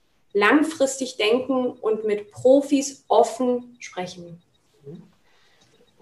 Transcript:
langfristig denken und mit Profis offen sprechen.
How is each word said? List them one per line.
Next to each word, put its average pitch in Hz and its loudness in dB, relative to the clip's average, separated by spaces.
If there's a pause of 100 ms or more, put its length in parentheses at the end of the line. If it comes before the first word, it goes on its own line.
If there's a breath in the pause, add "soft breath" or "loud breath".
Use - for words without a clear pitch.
(340)
langfristig 262 0
denken 247 0
und 220 -4
mit 208 -4
Profis 269 2
offen 247 0
sprechen. 175 -14 (1600)